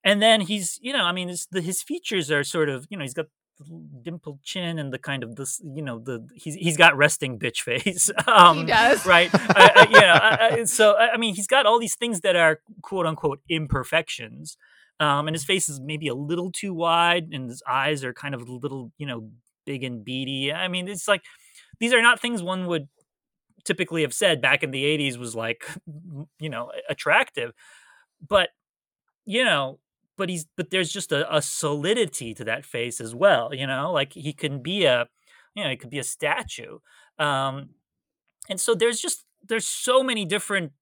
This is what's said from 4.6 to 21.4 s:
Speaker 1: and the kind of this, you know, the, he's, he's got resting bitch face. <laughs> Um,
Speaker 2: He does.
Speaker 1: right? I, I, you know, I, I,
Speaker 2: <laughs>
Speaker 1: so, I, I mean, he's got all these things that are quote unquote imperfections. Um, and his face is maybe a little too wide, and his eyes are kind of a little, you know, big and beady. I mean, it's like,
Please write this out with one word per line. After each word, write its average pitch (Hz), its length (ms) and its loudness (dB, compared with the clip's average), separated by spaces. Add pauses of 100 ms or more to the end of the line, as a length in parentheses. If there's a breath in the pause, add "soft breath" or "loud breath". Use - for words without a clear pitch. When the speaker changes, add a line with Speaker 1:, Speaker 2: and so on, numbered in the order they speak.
Speaker 1:
and 139 120 -8
the 131 60 -8
kind 139 260 -8
of 117 120 -14
this, 135 280 -10
you 151 180 -12
know, 123 180 -10
the, 117 340 -12
he's, 151 220 -12
he's 165 220 -2
got 165 200 8
resting 139 420 0
bitch 117 220 -6
face. 175 480 -2 (100)
<laughs> - 80 -4
Um, 175 300 10
Speaker 2:
He 160 80 -4
does. 233 400 4
Speaker 1:
right? 180 280 6
I, 190 420 8
I, - 140 12
you 262 120 10
know, 180 120 8
I, 220 480 4
I, - 20 -2
Speaker 2:
<laughs> - 20 -2
Speaker 1:
so, 208 280 6
I, 226 200 4
I 240 40 -2
mean, 226 180 -2
he's 202 120 -8
got 277 180 4
all 240 140 6
these 233 160 -4
things 233 260 -4
that 190 140 2
are 160 240 4 (220)
quote 185 240 -4
unquote 147 440 -4
imperfections. 156 1080 -4 (420 soft breath)
Um, 147 280 0
and 156 80 -4
his 156 100 -8
face 190 240 -2
is 143 100 -12
maybe 151 300 -8
a 127 60 -4
little 170 360 -6
too 190 240 -8
wide, 170 560 0
and 131 180 -10
his 123 180 -16
eyes 135 360 -2
are 123 100 -8
kind 139 220 -10
of 120 120 -12
a 123 40 -16
little, 127 460 -10
you 147 100 -10
know, 113 240 -12 (340)
big 139 180 -10
and 123 220 -10
beady. 135 480 -6
I 180 140 -6
mean, 180 200 -8
it's 196 200 -10
like, 202 160 0 (560 soft breath)